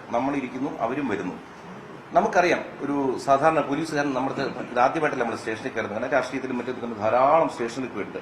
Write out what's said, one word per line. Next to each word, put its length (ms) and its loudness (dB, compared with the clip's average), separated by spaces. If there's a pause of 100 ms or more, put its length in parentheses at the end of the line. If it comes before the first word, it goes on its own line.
(120)
നമ്മളിരിക്കുന്നു, 680 -2
അവരും 280 -2
വരുന്നു. 260 -2 (760)
നമുക്കറിയാം, 540 4 (160)
ഒരു 380 0
സാധാരണ 400 4
പോലീസുകാരൻ 540 -2
നമ്മുടെ 280 -2
ഇത് 380 -2
ആദ്യമായിട്ടല്ല 440 4
നമ്മൾ 120 0
സ്റ്റേഷനിൽ 340 -4
കയറുന്നത്. 220 -4
കാരണം 180 -4
രാഷ്ട്രീയത്തിലും 480 0
മറ്റും 120 -4
നിൽക്കുന്ന 260 -6
ധാരാളം 540 6
സ്റ്റേഷനിൽ 360 -4
പോയിട്ടുണ്ട്. 360 -6